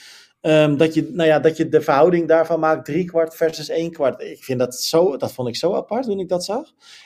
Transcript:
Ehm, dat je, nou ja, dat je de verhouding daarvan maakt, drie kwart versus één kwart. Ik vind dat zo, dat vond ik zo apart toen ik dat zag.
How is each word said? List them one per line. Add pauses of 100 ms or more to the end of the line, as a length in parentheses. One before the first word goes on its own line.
(400)
Ehm,
dat
je,
nou
ja,
dat
je
de
verhouding
daarvan
maakt,
drie
kwart
versus
één
kwart.
Ik
vind
dat
zo,
dat
vond
ik
zo
apart
toen
ik
dat
zag. (340)